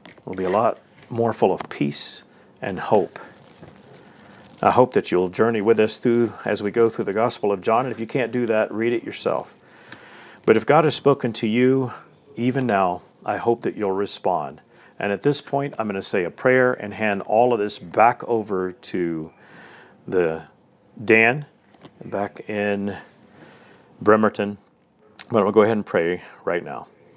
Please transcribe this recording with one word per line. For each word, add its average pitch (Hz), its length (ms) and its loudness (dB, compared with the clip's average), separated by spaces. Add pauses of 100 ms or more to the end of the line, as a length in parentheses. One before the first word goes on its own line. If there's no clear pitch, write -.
(260)
will - 100 -12
be 95 80 -6
a 92 60 -2
lot 104 300 0 (300)
more 117 240 0
full 98 200 4
of - 160 -6
peace - 540 -6 (380)
and 95 180 -6
hope. - 400 0 (1400)
I 98 100 4
hope 123 220 4
that - 180 0
you'll 90 180 2
journey 110 320 0
with 107 180 4
us 107 180 0
through, 117 360 2 (120)
as 101 160 -2
we 101 80 -4
go 117 180 2
through 110 180 -4
the 98 80 -4
Gospel 110 380 0
of 95 100 -2
John. 117 240 2
And 127 60 -6
if 107 80 -8
you 113 60 -6
can't 117 260 -4
do 123 140 -2
that, 110 260 0
read 117 220 -2
it 117 100 -4
yourself. - 520 -6 (920)
But 110 100 6
if 110 100 2
God 151 180 6
has 143 120 0
spoken 135 380 0
to - 140 -4
you, 127 440 2 (440)
even 123 320 -2
now, 95 340 0 (240)
I 104 120 -4
hope 113 240 0
that 101 140 -4
you'll 104 160 -2
respond. 87 720 -4 (380)
And 104 120 -2
at 98 120 -4
this 143 180 0
point, 139 380 -6
I'm 110 80 -4
gonna 98 160 -6
say 95 200 -2
a 85 80 -4
prayer 127 420 2
and 107 200 -10
hand 101 300 -2
all 120 300 2
of 110 60 0
this 104 200 -4
back 110 460 2
over 98 460 -2
to 85 640 -6 (760)
the 82 360 0 (600)
Dan 113 440 4 (580)
back 101 420 -8
in 101 500 -2 (1000)
Bremerton. 104 600 2 (720)
But 117 80 0
I'm 101 60 6
gonna 104 100 2
go 107 100 6
ahead 110 140 2
and 101 80 -4
pray 90 360 0 (240)
right 87 180 -2
now. 69 240 -12 (300)